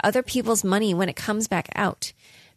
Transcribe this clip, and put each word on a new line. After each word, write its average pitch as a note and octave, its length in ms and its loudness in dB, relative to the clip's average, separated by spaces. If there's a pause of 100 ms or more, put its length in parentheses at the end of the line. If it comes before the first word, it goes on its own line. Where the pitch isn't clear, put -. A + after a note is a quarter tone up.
other B3 180 2
people's A3+ 440 0
money G3 280 2
when F3 160 2
it - 60 -6
comes G#3+ 320 -2
back F3 260 -2
out. - 380 -2 (460)